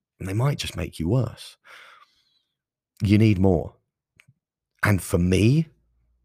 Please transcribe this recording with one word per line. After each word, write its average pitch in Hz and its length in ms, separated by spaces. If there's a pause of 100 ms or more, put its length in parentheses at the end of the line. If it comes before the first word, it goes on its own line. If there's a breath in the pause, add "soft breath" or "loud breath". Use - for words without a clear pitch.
(200)
And 95 100
they 98 40
might 131 260
just - 180
make - 220
you 78 100
worse. - 480 (1400 loud breath)
You 104 160
need 104 220
more. 92 360 (1080)
And 101 180
for - 160
me, 95 500 (580)